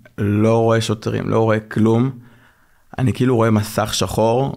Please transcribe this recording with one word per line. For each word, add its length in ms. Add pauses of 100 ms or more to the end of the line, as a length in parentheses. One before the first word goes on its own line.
(180)
לא 440
רואה 200
שוטרים, 480
לא 100
רואה 200
כלום. 520 (840)
אני 160
כאילו 220
רואה 160
מסך 420
שחור 640